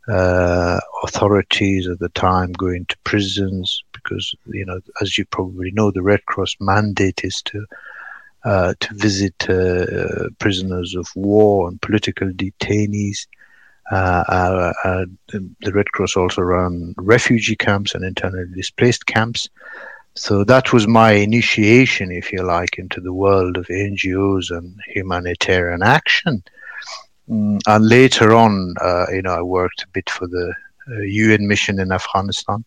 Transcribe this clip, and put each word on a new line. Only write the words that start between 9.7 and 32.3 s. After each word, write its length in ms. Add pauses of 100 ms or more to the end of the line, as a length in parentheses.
prisoners 560
of 220
war 520
and 120
political 480
detainees. 960 (640)
Uh, 380
uh, 440 (120)
uh, 220 (240)
the 420
Red 200
Cross 240
also 260
run 560
refugee 580
camps 380
and 100
internally 400 (100)
displaced 520
camps. 420 (640)
So 300
that 300
was 120
my 260
initiation, 1000
if 180
you 120
like, 360
into 220
the 140
world 420
of 140
N 260
G 180
Os 360
and 280 (100)
humanitarian 960
action. 600 (880)
Mm, 360
and 220
later 460
on, 480
uh, 280
you 120
know, 100
I 80
worked 420
a 60
bit 220
for 160
the, 280 (360)
uh, 100
U 320
N 160
mission 320
in 100
Afghanistan. 760